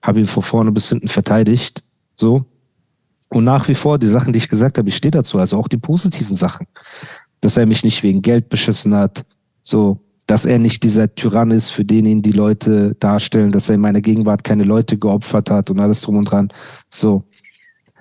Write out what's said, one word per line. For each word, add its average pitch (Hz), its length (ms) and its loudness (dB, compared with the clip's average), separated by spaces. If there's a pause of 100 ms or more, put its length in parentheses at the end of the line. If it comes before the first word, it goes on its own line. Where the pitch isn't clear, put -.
habe 110 180 0
ihn 104 80 2
von 98 160 -2
vorne 110 280 0
bis 107 180 -2
hinten 117 180 -4
verteidigt, 110 760 0 (320)
so. 123 300 0 (840)
Und 113 140 0
nach 135 240 2
wie 139 80 2
vor, 147 220 0
die 120 100 0
Sachen, 117 260 2
die 113 40 2
ich 113 120 -4
gesagt 113 280 0
habe, 104 120 0
ich - 80 -6
stehe - 140 0
dazu, 147 280 0
also 92 180 0
auch 113 100 -2
die 120 100 -4
positiven 147 580 -2
Sachen. 170 320 -4 (720)
Dass - 180 0
er 117 80 4
mich 113 180 2
nicht 113 200 -2
wegen 98 180 2
Geld 117 280 0
beschissen - 460 -2
hat, 101 300 -2 (380)
so, 101 360 0 (280)
dass 107 180 2
er 123 140 2
nicht 117 240 0
dieser 107 320 2
Tyrann 113 360 0
ist, 113 200 0
für 104 140 -4
den 107 200 2
ihn 107 160 2
die 107 120 2
Leute 104 680 2
darstellen, 104 520 0
dass 98 180 0
er 110 60 4
in 101 60 2
meiner 104 200 2
Gegenwart 107 420 0
keine 104 200 0
Leute 110 340 0
geopfert 104 520 -2
hat 101 220 0
und 95 80 -2
alles 104 220 0
drum 104 160 -2
und 104 80 0
dran, 101 240 0 (420)
so. 101 320 0 (760)